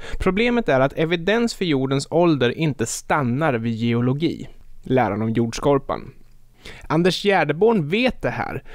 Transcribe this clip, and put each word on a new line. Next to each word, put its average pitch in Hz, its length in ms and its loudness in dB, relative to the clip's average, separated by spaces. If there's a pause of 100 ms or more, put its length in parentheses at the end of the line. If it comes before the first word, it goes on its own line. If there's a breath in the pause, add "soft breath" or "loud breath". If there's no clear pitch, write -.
(180 loud breath)
Problemet 233 500 0
är 135 120 4
att 139 180 0
evidens 180 560 0
för 202 100 -4
jordens 135 460 0
ålder 147 480 2
inte 139 280 0
stannar 143 680 0
vid 117 200 -2
geologi. 120 720 0 (340)
Läran 110 400 0
om 113 80 0
jordskorpan. 117 840 0 (760 loud breath)
Anders 170 340 2
Gärdeborn 180 680 2
vet 226 340 0
det 131 80 -2
här, - 340 -6 (100)